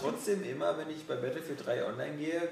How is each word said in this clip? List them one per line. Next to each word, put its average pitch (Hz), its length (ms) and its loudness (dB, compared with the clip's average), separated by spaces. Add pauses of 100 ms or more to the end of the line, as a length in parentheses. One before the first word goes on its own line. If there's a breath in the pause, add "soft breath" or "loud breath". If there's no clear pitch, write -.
(120)
trotzdem 196 320 2
immer, 156 340 2
wenn 156 140 -4
ich 151 160 -8
bei 135 80 0
Battlefield 160 500 -2
drei 120 180 2
online 131 320 -2
gehe, 156 260 0 (100)